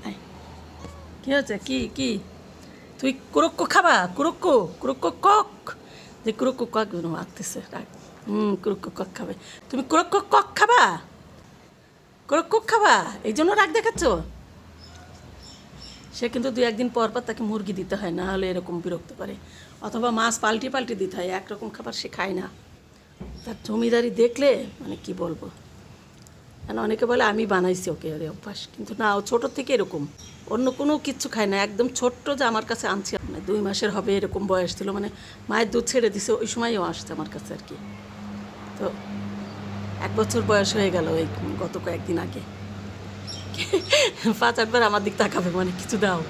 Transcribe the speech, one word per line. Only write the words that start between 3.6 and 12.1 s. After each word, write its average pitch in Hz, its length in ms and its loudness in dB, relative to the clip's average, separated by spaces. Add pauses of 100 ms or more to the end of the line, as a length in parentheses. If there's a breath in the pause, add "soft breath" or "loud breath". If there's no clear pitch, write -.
খাবা? 349 220 8 (220)
কুরুক্কু, 330 360 2 (280)
কুরুক্কু 269 280 -2 (160)
কক। 403 260 6 (720 loud breath)
যে 226 160 0
কুরুক্কু 254 260 0 (100)
কক 214 200 2
যেন 170 120 -4 (160)
আঁকতেছে - 360 -10 (140)
রাগ। - 140 -10 (400)
হুম, 208 240 0 (120)
কুরুক্কু 196 340 -2
কক 190 200 -6
খাবে। 226 160 -8 (360 loud breath)
তুমি 262 220 -2
কুরুক্কু 349 280 4 (140)
কক 403 160 6 (100)
খাবা? 453 240 8 (1500)